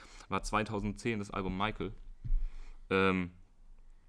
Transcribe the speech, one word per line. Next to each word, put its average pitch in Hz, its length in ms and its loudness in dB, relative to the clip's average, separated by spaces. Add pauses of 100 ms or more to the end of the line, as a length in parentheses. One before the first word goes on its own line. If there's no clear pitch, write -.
(280)
war 95 140 -2
zweitausendzehn 107 760 0
das 101 100 -8
Album 92 260 -2
Michael. 101 360 -2 (960)
Ähm, 92 400 6 (800)